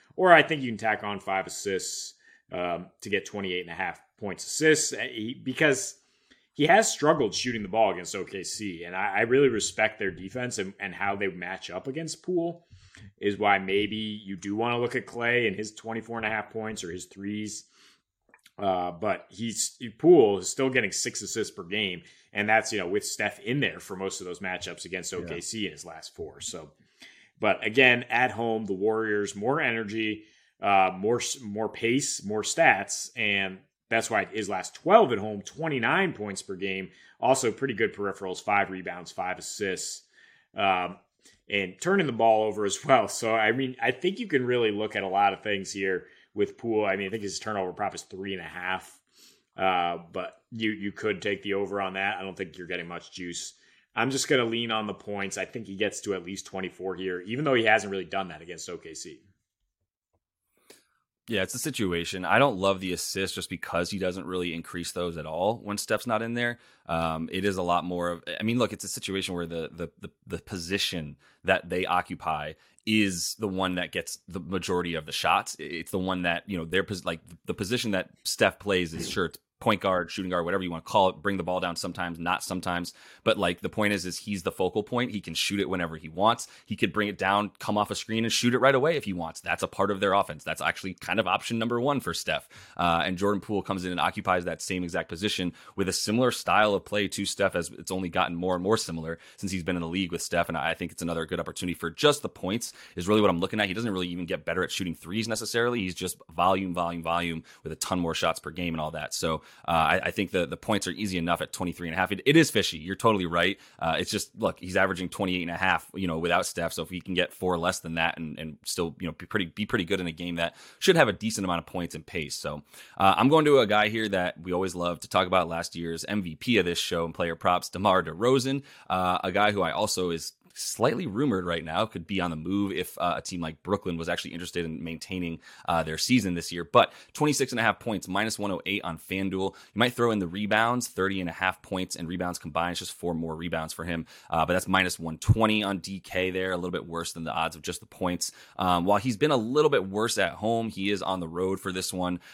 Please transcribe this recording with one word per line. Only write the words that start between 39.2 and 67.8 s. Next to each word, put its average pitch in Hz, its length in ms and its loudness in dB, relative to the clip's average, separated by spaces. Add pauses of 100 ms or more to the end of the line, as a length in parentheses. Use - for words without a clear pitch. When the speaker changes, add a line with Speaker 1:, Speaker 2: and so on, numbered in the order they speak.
Speaker 1:
assists, - 640 -6 (540)
um, 92 400 2 (520)
and 98 300 0
turning 185 280 2
the 135 40 -2
ball 110 320 6
over 107 220 0
as 98 180 -2
well. 123 240 4
So, 110 260 0
I 110 200 4
mean, 127 280 -2
I 120 100 2
think 196 280 -2
you 240 80 -6
can 131 180 2
really 120 260 4
look 104 260 -2
at 98 60 0
a 98 40 -4
lot 98 240 6
of 92 120 -6
things 98 280 -2
here 95 360 -2 (280)
with 101 240 0
Poole. 110 260 2
I 98 100 2
mean, 98 120 -4
I - 20 -4
think 104 140 -6
his 95 160 -6
turnover 98 340 -4
prop 95 220 -4
is - 80 -12
three 98 300 -8
and 92 80 -8
a 82 40 -12
half, 90 540 -6 (580)
uh, 87 400 2 (160)
but - 380 -8
you, 110 180 -2
you 101 220 -4
could 101 320 -4
take 101 180 -2
the 98 140 -2
over 101 260 -2
on 95 120 -4
that. 98 240 -2
I 90 40 -8
don't 95 160 -8
think 87 180 -8
you're 87 120 -12
getting 87 200 -6
much 87 240 -12
juice. 87 440 -10 (400)
I'm 120 160 2
just 135 160 -2
gonna 127 180 4
lean 117 240 -2
on 110 160 0
the 104 80 -4
points. 101 460 -6
I 92 60 -4
think 113 200 -10
he 98 100 -12
gets 101 260 0
to 101 120 -2
at 90 100 -2
least 95 220 -10
twenty-four 92 500 -6
here, 90 260 -4
even 113 220 -4
though 139 120 4
he 113 80 4
hasn't 107 260 6
really 95 160 -4
done 95 220 -4
that 80 160 -14
against 85 260 -12
O 87 80 -8
K 80 160 -16
C. 78 280 -16 (2000)
Speaker 3:
Yeah, 101 160 2
it's 92 100 -4
a 127 60 -6
situation. 90 640 -2
I 95 140 6
don't 131 180 4
love 95 220 2
the 92 140 -2
assist - 420 -4
just - 160 -8
because 87 400 -2
he 101 80 -6
doesn't 92 260 -2
really 90 280 -4
increase 85 400 -8
those 87 220 -4
at 78 120 -8
all 92 300 2
when 104 200 -6
Steph's - 300 -2
not 110 160 0
in 117 100 -4
there. 120 240 -2 (300)
Um, 82 440 -2
it 95 140 -2
is 98 120 2
a 92 40 -2
lot 87 240 2